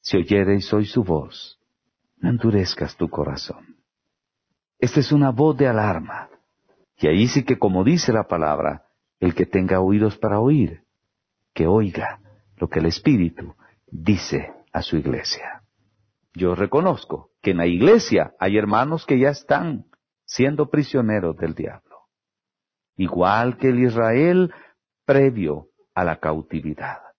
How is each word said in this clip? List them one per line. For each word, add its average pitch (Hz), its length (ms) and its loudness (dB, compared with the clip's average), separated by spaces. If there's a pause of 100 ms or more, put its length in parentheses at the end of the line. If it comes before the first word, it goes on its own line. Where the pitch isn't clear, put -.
"Si - 160 -4
oyereis 98 560 0
hoy 107 140 0
su 117 180 -2
voz, - 560 -6 (560)
no 127 140 -2
endurezcas 104 680 -2
tu 85 120 -4
corazón". - 680 -8 (1000)
Esta 127 200 0
es 139 140 2
una 143 180 4
voz 147 260 2
de 135 120 2
alarma. 104 600 -2 (720)
Y - 80 0
ahí 95 220 4
sí 127 160 0
que, - 160 0
como 92 240 2
dice 156 280 2
la 110 120 0
palabra, 76 640 -2 (340)
"El 90 160 2
que 90 100 0
tenga 92 340 0
oídos 104 380 2
para 104 220 0
oír, 117 420 2 (720)
que 80 140 0
oiga 98 520 -2 (360)
lo 85 120 -4
que - 120 -2
el 80 60 0
Espíritu 90 680 0 (320)
dice 80 640 -4 (200)
a 82 100 -4
su - 140 -4
iglesia". - 680 -6 (720)
Yo 90 220 0
reconozco 127 720 -2 (100)
que 95 120 0
en 87 60 0
la 85 80 0
iglesia 104 720 4
hay 98 180 2
hermanos 117 480 0
que 131 140 2
ya 135 80 4
están 147 580 -4 (380)
siendo 143 460 -2
prisioneros 107 680 0
del 80 180 -4
diablo, - 280 -12 (1160)
igual 113 600 0
que 135 100 0
el 123 100 2
Israel 127 760 2 (520)
previo 110 640 2 (260)
a 92 80 -2
la 82 160 -2
cautividad. 78 800 -6 (200)